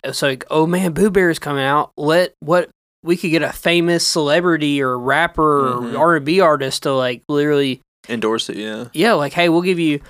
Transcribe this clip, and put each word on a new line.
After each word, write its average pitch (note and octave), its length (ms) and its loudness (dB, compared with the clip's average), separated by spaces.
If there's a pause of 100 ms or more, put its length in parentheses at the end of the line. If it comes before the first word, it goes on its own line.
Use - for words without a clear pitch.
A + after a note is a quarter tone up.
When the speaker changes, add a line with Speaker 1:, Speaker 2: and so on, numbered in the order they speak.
Speaker 1:
it's C3+ 200 -8
like, C3+ 260 -2
"Oh D#3 160 2
man, F3 280 -2
Boo F#3+ 180 2
Berry's F3 280 0
coming C#3 240 -4
out. C#3+ 340 0
Let, E3 420 2
what, E3 300 0 (340)
we E3+ 140 0
could F3+ 140 -4
get D#3+ 120 2
a - 100 -4
famous E3+ 540 0
celebrity D3+ 720 0
or B2+ 160 -2
rapper C#3+ 760 0
Speaker 2:
Mm-hmm. A#2+ 220 -6
Speaker 1:
or C3+ 40 -4
R E3 180 4
and C#3 80 -4
B F3 160 2
artist C#3 420 2
to, C#3+ 100 0
like, B2+ 360 -2
literally C#3+ 520 0 (280)
Speaker 2:
Endorse A2 400 -2
it, - 80 -10
yeah. A2 360 -10
Speaker 1:
Yeah, G#3 200 2
like, D3 200 -2
'Hey, F3 160 2
we'll E3+ 120 2
give F3+ 180 -2
you, D3 300 0